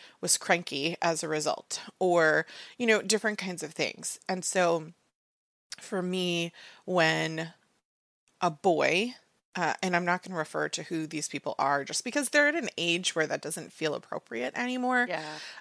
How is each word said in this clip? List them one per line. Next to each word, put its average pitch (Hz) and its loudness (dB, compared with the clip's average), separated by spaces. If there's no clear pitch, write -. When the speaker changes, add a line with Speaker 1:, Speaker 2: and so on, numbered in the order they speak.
Speaker 1:
was 175 2
cranky 170 0
as 165 0
a 160 -6
result, 151 -2
or, 160 6
you 240 0
know, 220 6
different 208 0
kinds 185 -6
of 156 -8
things. - -4
And 185 -2
so 170 2
for 190 -4
me, 180 0
when 160 2
a 180 4
boy, 165 2
uh, 165 0
and 185 2
I'm 175 2
not 175 0
gonna 185 -8
refer 156 -2
to 160 -6
who 160 -4
these 151 -6
people - -6
are 139 2
just - -4
because 254 -2
they're 294 4
at 294 0
an 269 -2
age 170 0
where 156 2
that 147 -4
doesn't 156 -8
feel 151 -2
appropriate - -8
anymore. 247 0
Speaker 2:
Yeah. 156 -6